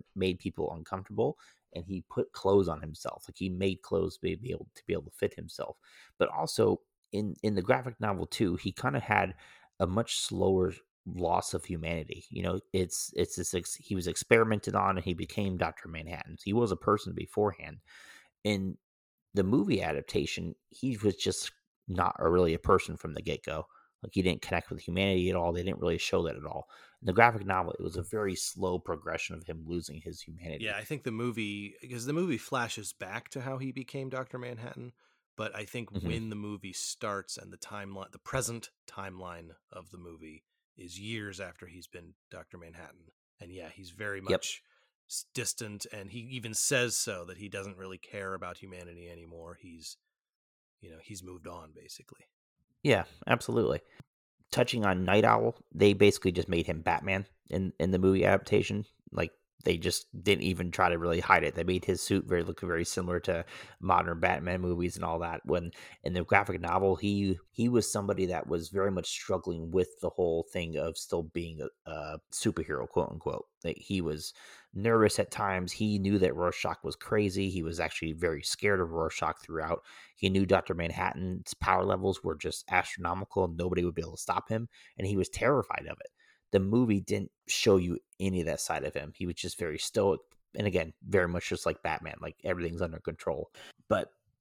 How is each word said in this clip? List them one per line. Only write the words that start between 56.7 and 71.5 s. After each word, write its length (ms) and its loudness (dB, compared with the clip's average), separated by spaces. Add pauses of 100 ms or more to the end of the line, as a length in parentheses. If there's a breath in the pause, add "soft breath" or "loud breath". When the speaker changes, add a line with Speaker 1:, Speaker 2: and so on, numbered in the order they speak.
Speaker 1:
Batman 460 0 (220)
in, 300 0
in 120 4
the 80 4
movie 260 8
adaptation. 600 4 (260)
Like, 220 -2 (320)
they 120 4
just 300 -2 (160)
didn't 200 4
even 280 0
try 180 4
to 100 2
really 220 2
hide 220 6
it. 120 0
They 100 -2
made 200 2
his 160 0
suit 240 2
very, 180 2
look 180 -6
very 240 0
similar 360 -2
to 240 -2 (360 loud breath)
modern 380 2
Batman 420 2
movies 360 0
and 80 -4
all 140 0
that. 260 -6
When 260 0 (320 loud breath)
in 100 -2
the 120 0
graphic 360 4
novel, 360 4
he, 420 2 (120)
he 180 2
was 220 4
somebody 360 0
that 200 -2
was 220 -2
very 220 2
much 180 -2
struggling 640 -4
with 180 4 (120)
the 100 0
whole 320 2
thing 340 -4
of 200 -2
still 260 -2
being 380 -6